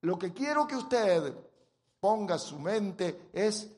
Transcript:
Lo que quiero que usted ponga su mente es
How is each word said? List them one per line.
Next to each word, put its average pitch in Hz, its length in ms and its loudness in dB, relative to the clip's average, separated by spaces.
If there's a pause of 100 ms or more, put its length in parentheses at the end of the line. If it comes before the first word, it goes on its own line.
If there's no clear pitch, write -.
Lo 180 180 0
que 180 140 -6
quiero 294 340 0
que 277 80 -6
usted 185 580 2 (680)
ponga 196 360 2
su 143 220 -8
mente 185 720 -2
es 208 460 -2